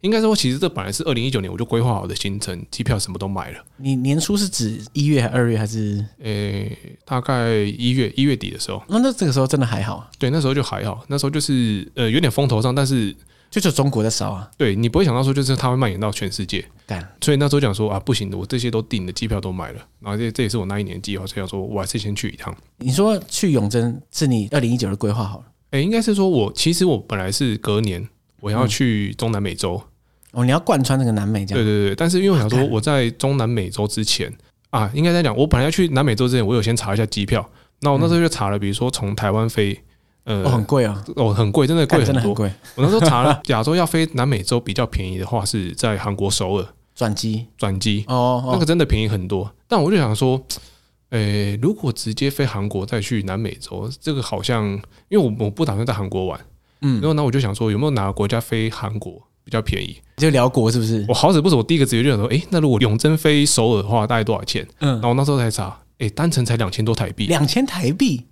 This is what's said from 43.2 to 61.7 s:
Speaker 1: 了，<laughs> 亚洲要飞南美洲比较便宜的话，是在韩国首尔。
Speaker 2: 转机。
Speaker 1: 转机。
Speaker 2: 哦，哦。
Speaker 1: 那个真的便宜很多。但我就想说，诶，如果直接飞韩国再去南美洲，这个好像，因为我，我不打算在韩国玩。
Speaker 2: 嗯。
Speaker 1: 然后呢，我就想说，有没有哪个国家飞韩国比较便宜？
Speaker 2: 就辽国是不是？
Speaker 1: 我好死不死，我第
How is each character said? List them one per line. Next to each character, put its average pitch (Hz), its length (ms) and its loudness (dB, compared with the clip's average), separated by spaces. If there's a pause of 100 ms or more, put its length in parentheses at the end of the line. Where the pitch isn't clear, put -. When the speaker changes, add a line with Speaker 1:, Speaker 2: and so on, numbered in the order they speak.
Speaker 1:
了， 147 200 2
<laughs> - 40 -12
亚 113 140 2
洲 151 140 0
要 175 100 2
飞 160 280 0
南 123 120 0
美 127 160 0
洲 120 180 0
比 104 140 -6
较 120 120 0
便 95 260 -4
宜 92 60 -6
的 92 80 -4
话， 110 180 -2
是 101 280 -4
在 107 260 -2
韩 101 180 -4
国 98 140 -2
首 98 240 -2
尔。 98 120 0 (280)
Speaker 2:
转 110 200 -2
机。 110 340 -4 (100)
Speaker 1:
转 98 200 -2
机。 104 300 -2
Speaker 2:
哦， 123 380 0
哦。 127 80 -2
Speaker 1:
那 185 60 0
个 165 60 2
真 170 120 2
的 160 80 4
便 107 160 2
宜 110 80 0
很 95 180 -4
多。 98 240 -4 (160)
但 214 140 2
我 156 100 2
就 208 60 4
想 113 180 2
说， 131 260 0 (680)
诶， 104 520 0
如 175 120 2
果 156 180 -2
直 110 220 -6
接 139 160 0
飞 139 160 -2
韩 101 220 -2
国 98 180 -4
再 113 160 -4
去 104 220 -2
南 95 160 -4
美 101 200 -4
洲， 98 300 -10 (120)
这 156 120 -4
个 135 80 -2
好 101 200 -6
像， 110 240 0 (440)
因 202 80 4
为 - 0 -
我， 117 280 2
我 104 40 0
不 104 140 -2
打 101 120 -2
算 113 100 0
在 117 80 -2
韩 98 160 -4
国 92 160 -2
玩。 82 140 -6 (420)
Speaker 2:
嗯。 135 140 -2
Speaker 1:
然 107 80 -4
后 156 100 2
呢， 147 100 0
我 135 60 2
就 131 100 0
想 107 140 0
说， 110 160 0
有 101 80 0
没 135 80 0
有 151 60 0
哪 107 140 0
个 98 80 -2
国 101 140 0
家 117 120 0
飞 110 300 -2
韩 110 280 -8
国 95 240 -12 (220)
比 - 80 -12
较 113 100 0
便 - 220 -2
宜？ 90 120 -10 (220)
Speaker 2:
就 156 120 4
辽 127 180 4
国 113 240 2
是 123 80 2
不 113 60 0
是？ 110 220 0
Speaker 1:
我 120 60 2
好 156 180 4
死 160 100 4
不 180 80 4
死， 165 60 4
我 120 60 4
第 160 140 2